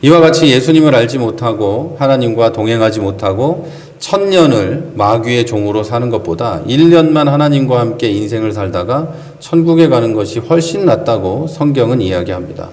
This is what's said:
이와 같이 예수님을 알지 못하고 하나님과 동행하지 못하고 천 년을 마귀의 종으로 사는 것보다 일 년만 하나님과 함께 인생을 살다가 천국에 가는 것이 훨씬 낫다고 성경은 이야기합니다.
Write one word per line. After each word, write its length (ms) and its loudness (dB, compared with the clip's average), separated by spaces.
이와 180 6
같이 280 4
예수님을 480 4
알지 220 0
못하고 800 -4
하나님과 540 2
동행하지 480 0
못하고 680 -4
천 300 -2
년을 680 2
마귀의 500 0
종으로 380 -2
사는 260 -4
것보다 580 -4
일 220 4
년만 380 4
하나님과 520 2
함께 300 -2
인생을 420 -2
살다가 600 -4
천국에 480 2
가는 260 0
것이 260 -4
훨씬 460 -2
낫다고 640 -2
성경은 540 0
이야기합니다. 720 -6